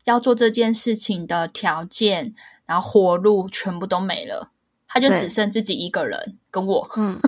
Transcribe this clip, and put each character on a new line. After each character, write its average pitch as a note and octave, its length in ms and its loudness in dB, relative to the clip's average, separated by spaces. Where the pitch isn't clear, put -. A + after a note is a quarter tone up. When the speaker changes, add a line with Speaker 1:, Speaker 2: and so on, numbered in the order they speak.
Speaker 1:
要 A#3+ 160 4
做 B3 120 2
这 A3+ 160 4
件 A3+ 240 2
事 A3+ 220 0
情 F3+ 320 -4
的 E3+ 220 -2
条 E3 360 -4
件， F3+ 480 0
然 E3+ 160 -2
后 - 80 -6
活 F3+ 280 4
路 F#3+ 320 2
全 F#3 280 -6
部 F3 80 -8
都 F#3 140 -2
没 F#3 260 -4
了， - 280 -10
他 B3+ 140 0
就 C4+ 160 4
只 E3+ 120 0
剩 G#3 220 0
自 G#3+ 100 0
己 G3+ 140 -2
一 F3 160 -6
个 D#3+ 160 -2
人， - 180 -6
Speaker 2:
对。 G3 100 -14
Speaker 1:
跟 F#3+ 120 -2
我。 - 320 0
Speaker 2:
嗯。 G#3 320 -2